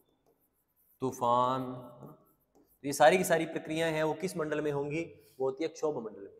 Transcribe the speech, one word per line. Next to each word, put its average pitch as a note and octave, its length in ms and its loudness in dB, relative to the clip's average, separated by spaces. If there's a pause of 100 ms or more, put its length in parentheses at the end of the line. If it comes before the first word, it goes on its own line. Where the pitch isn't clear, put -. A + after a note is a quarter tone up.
(1040)
तूफान, B2 600 2
है B2+ 440 -12
ना, - 60 -18
तो - 720 -20
ये C#3+ 60 -4
सारी D#3 260 8
की F3+ 60 0
सारी E3 220 2
प्रक्रियाएं D#3+ 460 -2
हैं D#3 120 0
वो D#3 120 0
किस F#3 200 -6
मंडल D3+ 240 -2
में D3 120 -2
होंगी? C#3+ 300 -4 (360)
वो C3 80 0
होती C3+ 180 -2
है D#3+ 60 -2
क्षोभ D3+ 280 -4
मंडल G#2 220 -10
में। G2 200 -16